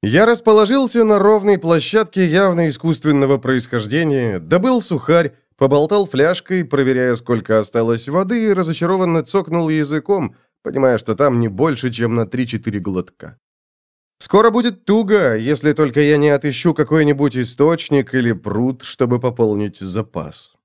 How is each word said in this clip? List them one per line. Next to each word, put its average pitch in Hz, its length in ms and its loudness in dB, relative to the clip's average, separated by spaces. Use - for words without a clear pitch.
Я 147 240 4
расположился 233 760 2
на 214 140 4
ровной 202 400 2
площадке 185 640 0
явно 175 440 2
искусственного 139 720 0
происхождения, 127 1000 -2
добыл 185 420 0
сухарь, 160 520 0
поболтал 151 500 2
фляжкой, 175 580 -2
проверяя, 127 520 0
сколько 113 420 -2
осталось 113 500 -2
воды, 190 360 -2
и 214 80 2
разочарованно 170 720 -2
цокнул 170 440 -4
языком, 156 680 -2
понимая, 131 360 0
что - 180 -4
там 131 240 2
не 117 80 0
больше, 127 420 -2
чем 117 240 -2
на 117 120 0
три-четыре 117 520 -6
глотка. 92 600 -8
Скоро 220 300 4
будет 233 340 -2
туго, 196 520 2
если 143 360 0
только 143 280 0
я 147 160 4
не 147 120 2
отыщу 143 460 0
какой-нибудь 147 640 0
источник 143 760 0
или 120 180 0
пруд, 113 520 -4
чтобы 123 340 -2
пополнить 110 600 -2
запас. 90 760 -10